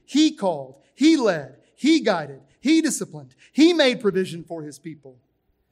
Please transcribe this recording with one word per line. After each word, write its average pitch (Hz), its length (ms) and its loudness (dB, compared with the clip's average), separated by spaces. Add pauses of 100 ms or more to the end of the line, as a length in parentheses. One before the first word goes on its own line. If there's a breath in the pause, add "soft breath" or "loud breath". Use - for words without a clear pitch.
He 311 280 2
called. 147 500 -8 (140 soft breath)
He 320 200 4
led. 175 420 -2 (180)
He 311 240 2
guided. 160 420 -4 (180)
He 320 220 2
disciplined. 156 540 -8 (160 soft breath)
He 320 200 4
made 269 300 0
provision 170 420 -4
for 160 200 -14
his 147 160 -16
people. 143 400 -20 (520)